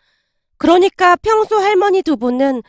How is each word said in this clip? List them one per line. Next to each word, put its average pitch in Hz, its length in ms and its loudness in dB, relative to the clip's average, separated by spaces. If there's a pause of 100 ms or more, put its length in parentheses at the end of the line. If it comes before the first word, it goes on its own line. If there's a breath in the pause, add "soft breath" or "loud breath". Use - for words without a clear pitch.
(580)
그러니까 359 600 2
평소 440 400 -2
할머니 392 440 0
두 294 160 -4
분은 247 520 -4